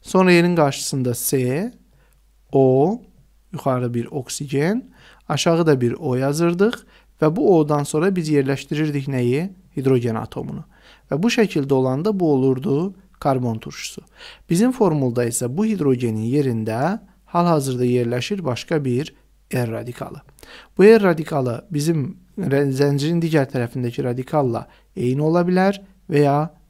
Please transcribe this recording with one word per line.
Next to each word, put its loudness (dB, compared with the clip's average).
Sonra 4
yerin 4
qarşısında 0
C, -2
O, 4
yuxarı -2
bir -4
oksigen, -4
aşağı 0
da 4
bir 0
O -4
yazırdıq 0
və 2
bu 2
O-dan 2
sonra 0
biz -4
yerləşdirirdik 0
nəyi? 0
Hidrogen 0
atomunu. -10
Və -2
bu 0
şəkildə 0
olanda 0
bu 2
olurdu 0
karbon -2
turşusu. -14
Bizim 2
formulda 0
isə -4
bu -2
hidrogenin -2
yerində -2
hal-hazırda 0
yerləşir -2
başqa -4
bir -2
R -2
radikalı. -12
Bu 6
R 10
radikalı -2
bizim -2
rə-, 0
zəncirin 0
digər 0
tərəfindəki -4
radikalla -2
eyni -2
ola 2
bilər 0
və 4
ya 2